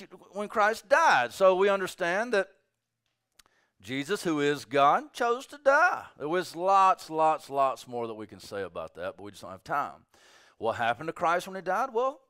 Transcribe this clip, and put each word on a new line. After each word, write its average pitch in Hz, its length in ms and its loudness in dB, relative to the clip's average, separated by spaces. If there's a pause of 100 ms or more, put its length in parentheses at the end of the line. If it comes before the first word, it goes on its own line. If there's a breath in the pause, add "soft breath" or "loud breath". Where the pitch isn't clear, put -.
(320)
when 202 160 -8
Christ 220 400 0
died? 220 460 4
So 190 220 6
we 196 140 4
understand 196 640 -2
that 196 140 2 (1300)
Jesus, 139 420 -6
who 156 160 -2
is 143 240 0
God, 143 480 2
chose 240 360 -2
to 285 100 -18
die. 294 480 2 (120)
There 147 120 -8
was 170 260 -4
lots, 190 540 2
lots, 156 400 0
lots 135 380 -2
more 120 200 -6
that 113 60 -8
we 107 140 -12
can 98 120 -20
say 101 220 -10
about 85 340 -10
that, 87 220 -10
but 95 60 -18
we 101 80 -14
just - 100 -20
don't 92 100 -16
have 92 120 -18
time. 117 420 -8 (520 soft breath)
What 107 200 -2
happened 120 300 -2
to 160 60 -6
Christ 175 340 -2
when 190 80 -12
he 190 60 -12
died? 190 300 -4
Well, 262 380 -4